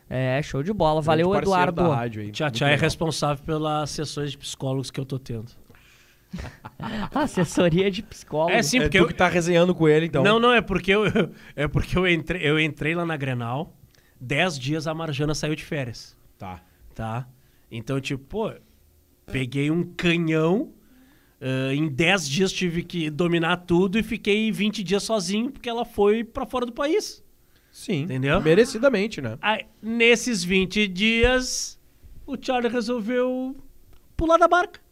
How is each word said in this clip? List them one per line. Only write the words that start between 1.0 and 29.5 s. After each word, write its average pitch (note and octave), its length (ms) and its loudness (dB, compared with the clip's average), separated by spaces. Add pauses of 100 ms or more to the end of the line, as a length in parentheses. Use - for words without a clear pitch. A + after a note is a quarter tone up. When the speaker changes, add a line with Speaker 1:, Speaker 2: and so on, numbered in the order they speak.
Speaker 2:
Grande D3 60 -6
Speaker 1:
Valeu, D#3+ 220 4
Speaker 2:
parceiro G3 220 0
Speaker 1:
Eduardo. F3+ 320 2
Speaker 2:
da D#3+ 120 4
rádio A#2 260 -4
aí. G#2 100 -8
Speaker 3:
Tchá, D#3 140 -4
Speaker 2:
Muito B2+ 120 -2
Speaker 3:
tchá D3 100 0
é - 40 4
Speaker 2:
legal. C#3 100 2
Speaker 3:
responsável D3 640 -2
pelas D3+ 440 -2
sessões D3 420 -6
de C3+ 60 -14
psicólogos C3+ 540 -6
que - 80 -10
eu C3 60 -6
tô C3 140 -8
tendo. A2+ 260 -10 (880)
Speaker 1:
<laughs> - 340 -14 (460)
Assessoria F#3 760 0
de G3 140 -4
psicólogo. - 480 -4
Speaker 3:
É, A3+ 100 2
sim, B3 160 0
Speaker 2:
É B3 60 4
Speaker 3:
porque D3+ 140 2
Speaker 2:
tu F3+ 60 8
Speaker 3:
eu D#3+ 40 6
Speaker 2:
que D#3+ 60 -6
tá F3+ 140 2
resenhando F3 460 4
com D#3 140 4
ele, D#3 200 6
então. C#3+ 160 2
Speaker 3:
Não, A3 160 6
não, B3 140 4
é A3+ 80 4
porque F#3+ 300 -2
eu, G#3 140 4
<laughs> - 500 -2
é C#3+ 120 -2
porque - 300 -2
eu F#3 100 2
entrei, E3+ 400 0
eu D#3 120 2
entrei D#3 360 -2
lá E3+ 100 -2
na D#3+ 120 -4
Grenal, C3 560 -6 (460)
dez C#3+ 380 -2
dias C#3+ 300 -4
a D#3+ 60 -4
Marjana D#3 400 -4
saiu D3+ 220 -4
de - 80 -12
férias. C3 520 -10 (220)
Speaker 2:
Tá. F#2 220 -14 (340)
Speaker 3:
Tá? A2+ 340 -8 (440)
Então, B2+ 280 -6
tipo, C3+ 260 -6
pô, G3+ 260 -6 (760)
peguei C3 460 -2
um E3+ 120 0
canhão, E3+ 840 0 (720)
ah, C3 320 -2
em D3+ 140 0
dez D#3+ 400 2
dias F3+ 240 0
tive F3 320 -2
que E3+ 260 -4
dominar E3+ 480 0
tudo F3+ 420 2
e G#3+ 40 0
fiquei A3 480 0
vinte G3+ 320 -2
dias G3 200 0
sozinho G#3+ 480 -2
porque - 180 -12
ela A#3 160 -4
foi G#3+ 380 2
pra B3+ 220 -8
fora B3 200 -4
do A#3+ 60 -8
país. D#4 520 -2 (480)
Speaker 2:
Sim. D#3+ 320 -4
Speaker 3:
Entendeu? C#3 380 0
Speaker 2:
Merecidamente, A3 800 4
né? A2+ 200 -8
Speaker 3:
Aí, G#3+ 240 -2 (160)